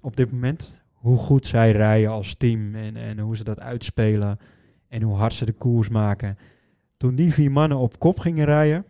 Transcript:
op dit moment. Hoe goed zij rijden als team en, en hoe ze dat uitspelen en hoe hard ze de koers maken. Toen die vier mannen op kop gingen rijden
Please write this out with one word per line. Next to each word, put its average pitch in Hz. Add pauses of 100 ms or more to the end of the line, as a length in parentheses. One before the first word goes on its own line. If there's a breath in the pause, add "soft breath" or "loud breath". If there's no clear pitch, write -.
op 127
dit 123
moment. 131 (180)
Hoe 120
goed 135
zij 113
rijden 107
als 107
team 110
en, 110
en 110
hoe 110
ze 110
dat 107
uitspelen 107 (480 soft breath)
en 113
hoe 107
hard 110
ze -
de 110
koers 117
maken. 104 (600 soft breath)
Toen 127
die 160
vier 139
mannen 147
op 123
kop 175
gingen 156
rijden 151